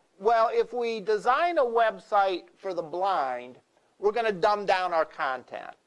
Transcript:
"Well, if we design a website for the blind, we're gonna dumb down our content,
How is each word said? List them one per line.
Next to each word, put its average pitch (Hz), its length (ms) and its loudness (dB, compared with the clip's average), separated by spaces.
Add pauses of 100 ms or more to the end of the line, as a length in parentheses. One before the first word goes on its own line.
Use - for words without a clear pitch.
(200)
"Well, 226 340 4
if 233 200 0
we 233 280 -4
design 247 580 0
a 277 60 4
website 202 920 0
for 190 180 -8
the 170 80 -4
blind, 143 800 -4 (380)
we're 202 140 0
gonna 226 200 0
dumb 208 340 0
down 185 260 0
our 160 120 2
content, - 720 -8 (120)